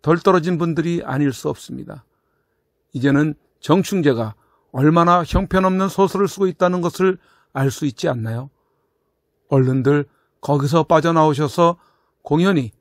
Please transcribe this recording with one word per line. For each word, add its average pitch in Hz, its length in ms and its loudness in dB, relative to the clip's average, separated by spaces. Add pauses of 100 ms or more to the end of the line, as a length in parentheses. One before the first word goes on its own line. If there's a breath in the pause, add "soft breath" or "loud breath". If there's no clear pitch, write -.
덜 165 180 0
떨어진 180 380 2
분들이 170 460 -2
아닐 135 300 -2
수 - 160 -8
없습니다. - 560 -12 (880)
이제는 143 400 0 (260)
정충재가 147 760 0 (360)
얼마나 170 540 2
형편없는 190 640 0
소설을 190 400 0
쓰고 196 180 -2
있다는 180 340 0
것을 185 360 0 (360 soft breath)
알 135 180 0
수 - 140 -6
있지 143 220 -4
않나요? 120 420 -6 (1000)
얼른들 135 560 2 (360)
거기서 147 420 0
빠져나오셔서 160 960 2 (440)
공연히 160 600 0